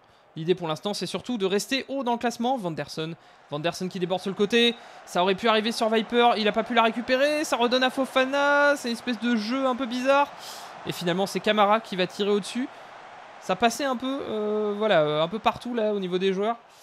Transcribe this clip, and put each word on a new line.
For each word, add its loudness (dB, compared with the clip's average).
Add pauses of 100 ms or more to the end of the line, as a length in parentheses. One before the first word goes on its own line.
(360)
l'idée 0
pour -8
l'instant, -4
c'est -6
surtout -6
de 0
rester 0
haut -4
dans 0
le -2
classement. -2
Vanderson, -6 (380)
Vanderson -4
qui -8
déborde -2
sur -4
le -6
côté. 4 (320)
Ça -2
aurait 4
pu -2
arriver 2
sur 0
Viper, 4
il 2
a 4
pas 0
pu -4
la 4
récupérer. 2
Ça -2
redonne 2
à 2
Fofana, 2
c'est -6
une -2
espèce -6
de 2
jeu 0
un 2
peu -4
bizarre. 2 (600)
Et -8
finalement, 0
c'est -4
Camara 4
qui -10
va 0
tirer -2
au-dessus. -2 (720)
Ça -2
passait 0
un 0
peu, -4
euh, -2
voilà, 4
euh, 2
un 2
peu -6
partout -2
là, 0
au -2
niveau -2
des 2
joueurs. -2 (240)